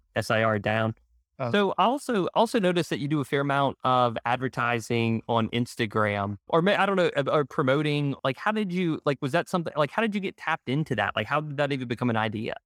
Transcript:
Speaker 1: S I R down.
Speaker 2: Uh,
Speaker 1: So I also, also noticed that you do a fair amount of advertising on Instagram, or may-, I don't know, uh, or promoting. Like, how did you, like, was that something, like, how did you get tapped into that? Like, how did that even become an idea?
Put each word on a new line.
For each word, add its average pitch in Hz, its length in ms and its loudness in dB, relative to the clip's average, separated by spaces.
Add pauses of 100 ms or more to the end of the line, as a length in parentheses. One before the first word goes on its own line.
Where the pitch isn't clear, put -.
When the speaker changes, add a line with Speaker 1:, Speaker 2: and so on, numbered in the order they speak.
(160)
Speaker 1:
S 117 160 -2
I 110 120 2
R 110 160 2
down. 110 360 0 (440)
Speaker 2:
Uh, 123 120 -4
Speaker 1:
So 202 260 2
I 180 80 4
also, 233 500 0
also 226 240 2
noticed 180 320 0
that 156 80 -2
you 143 80 -2
do 151 120 0
a 135 60 -2
fair 143 160 0
amount 139 420 0
of 123 420 2
advertising 120 1000 0
on 117 220 2
Instagram, 107 880 -2 (100)
or 165 140 4
may-, 190 140 4
I 190 100 2
don't 196 100 0
know, 175 200 2
uh, 143 120 2
or 147 180 2
promoting. 147 800 0
Like, 135 140 -2
how - 140 -2
did 214 200 -2
you, 175 340 0
like, 147 160 2
was 135 100 -2
that 165 180 0
something, 170 260 -2
like, 147 160 0
how 214 100 -2
did 220 120 0
you 202 80 -4
get 190 160 -6
tapped - 320 -4
into 139 260 0
that? 101 200 0
Like, 110 120 -2
how 147 140 0
did 147 160 -8
that 143 140 0
even 127 160 -4
become 120 220 -2
an 113 80 0
idea? 107 380 -2 (100)